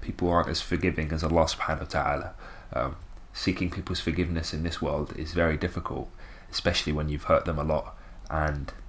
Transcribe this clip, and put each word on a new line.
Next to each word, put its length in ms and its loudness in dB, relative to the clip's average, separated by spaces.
people 300 0
aren't 180 6
as 140 0
forgiving 500 0
as 100 0
Allah 220 6
subhanahu 360 0
wa 60 -6
ta'ala. 460 0
Um, 240 0
seeking 340 0
people's 320 -4
forgiveness 540 0
in 80 -2
this 180 -2
world 360 0
is 180 -6
very 240 4
difficult, 500 -2
especially 420 0
when 180 0
you've 140 -2
hurt 200 6
them 140 0
a 60 0
lot, 300 0
and 420 0